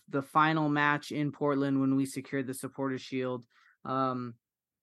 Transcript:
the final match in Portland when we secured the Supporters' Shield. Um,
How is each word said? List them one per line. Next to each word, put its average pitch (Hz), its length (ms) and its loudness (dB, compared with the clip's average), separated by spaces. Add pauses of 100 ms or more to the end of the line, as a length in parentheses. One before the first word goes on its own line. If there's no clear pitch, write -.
the 139 140 0
final 156 460 4
match 147 440 2
in 147 180 0
Portland 139 500 0
when 135 160 4
we 135 100 2
secured 135 400 -6
the 131 80 -8
Supporters' 131 480 -6
Shield. 127 420 -6 (400)
Um, 127 500 -2 (480)